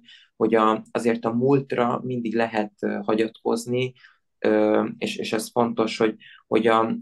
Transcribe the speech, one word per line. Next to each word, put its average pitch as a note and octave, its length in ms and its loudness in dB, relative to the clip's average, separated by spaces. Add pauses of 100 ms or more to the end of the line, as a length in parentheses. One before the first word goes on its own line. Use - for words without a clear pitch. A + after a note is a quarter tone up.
(360)
hogy A2+ 200 2
a, A2 360 4
azért A#2 340 0
a A2+ 80 -2
múltra B2+ 680 0
mindig A#2+ 320 -6
lehet, A2+ 440 -2
ö, G#2 240 -4
hagyatkozni, A#2 920 -2 (520)
ö, G#2+ 400 2 (120)
és, G#2+ 200 -6
és A2 160 -6
ez A2+ 180 -4
fontos, A#2 460 0
hogy, A2 180 2 (320)
hogy A2 200 2
a, A2+ 340 2